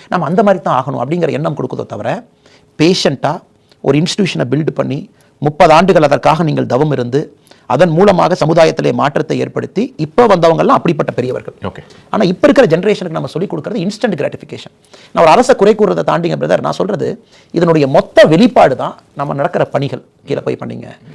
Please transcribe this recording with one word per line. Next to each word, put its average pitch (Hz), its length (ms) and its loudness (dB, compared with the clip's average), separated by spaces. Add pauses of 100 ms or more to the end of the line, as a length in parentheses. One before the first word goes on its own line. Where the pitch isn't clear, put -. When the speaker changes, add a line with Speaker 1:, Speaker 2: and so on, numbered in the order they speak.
Speaker 1:
நம்ம 175 160 -2
அந்த 185 180 -2
மாதிரி 196 200 0
தான் 135 200 0
ஆகணும் 135 180 -6
அப்படிங்கிற 151 300 -2
எண்ணம் 147 240 -4
கொடுக்குதோ 127 300 -8
தவிர, 120 380 -8 (540)
பேஷண்டா 165 640 0 (400)
ஒரு 143 160 0
இன்ஸ்டிடியூஷனை 165 520 -2
பில்ட் 143 240 -2
பண்ணி 135 360 -6 (280)
முப்பது 151 360 4
ஆண்டுகள் 175 280 4
அதற்காக 147 420 2
நீங்கள் 139 220 -2
தவம் 131 260 0
இருந்து 127 440 -4 (300)
அதன் 165 240 2
மூலமாக 170 460 2
சமுதாயத்திலே 160 560 2
மாற்றத்தை 139 480 -2
ஏற்படுத்தி 127 580 -6
இப்ப 156 280 0
வந்தவங்க 165 360 4
எல்லாம் 233 160 2
அப்படிப்பட்ட 156 340 -2
பெரியவர்கள். - 500 -6
Speaker 2:
ஓகே. 98 160 -10 (320)
Speaker 1:
ஆனா 208 140 -2
இப்ப 185 240 2
இருக்கிற 220 300 4
ஜெனரேஷனுக்கு 190 320 -2
நம்ம 156 180 -6
சொல்லிக் 175 220 -6
கொடுக்கிறது 170 340 -6
இன்ஸ்டன்ட் 208 360 -4
கிராட்டிஃபிகேஷன். - 520 -10 (420)
நான் 175 100 2
ஒரு 160 100 6
அரசை 240 220 4
குறை 208 200 4
கூறுறதை 165 380 0
தாண்டிங்க 165 220 -2
பிரதர், 151 260 0
நான் 151 100 -4
சொல்றது 180 520 -6 (280)
இதனுடைய 165 360 2
மொத்த 170 360 2
வெளிப்பாடு 180 520 4
தான் 135 200 -6 (200)
நம்ம 147 180 -6
நடக்கிற 143 320 -2
பணிகள். - 360 -6 (240)
கீழே 143 140 -6
போய் 127 200 -6
பண்ணீங்க, 120 280 -12 (280)